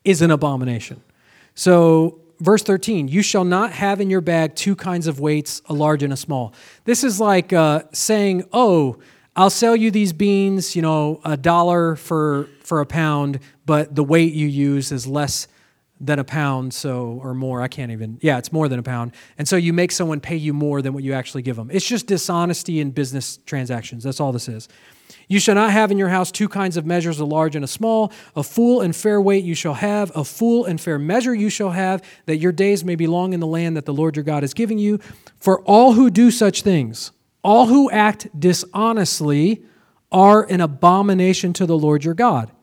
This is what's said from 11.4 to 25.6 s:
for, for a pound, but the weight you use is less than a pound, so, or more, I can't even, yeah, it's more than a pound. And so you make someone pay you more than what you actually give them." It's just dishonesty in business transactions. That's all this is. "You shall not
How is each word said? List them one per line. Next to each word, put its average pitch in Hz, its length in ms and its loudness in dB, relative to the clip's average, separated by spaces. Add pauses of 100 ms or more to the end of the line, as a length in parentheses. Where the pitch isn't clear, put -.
for, 151 520 -2 (140)
for 156 200 -2
a 143 40 -6
pound, 143 520 -2 (260)
but 151 300 0
the 147 100 0
weight 160 300 2
you 151 120 -2
use 139 460 -2
is 127 140 -6
less 139 420 -6 (500)
than 139 200 -4
a 135 60 -4
pound, 131 500 -4
so, 123 480 -8
or 131 100 -10
more, 131 300 -6
I 131 60 -4
can't 123 240 -10
even, 110 280 -10
yeah, 147 160 0
it's - 160 -8
more 156 160 0
than 127 100 -4
a 120 40 -6
pound. 120 300 -8 (260)
And 147 100 -6
so 190 80 0
you 170 160 0
make 175 180 0
someone 160 300 -4
pay 165 160 -8
you 151 160 -4
more 147 300 -2
than 135 100 -6
what 139 100 -10
you 135 120 -4
actually 131 280 -8
give 123 140 -6
them." 117 160 -10
It's 185 140 -2
just 240 200 -4
dishonesty 175 720 -2
in 143 120 -4
business 131 560 -6
transactions. 123 580 -8
That's 135 160 -6
all 135 120 -2
this 120 160 -8
is. 110 200 -14 (600)
"You 196 100 0
shall 202 160 2
not 214 160 2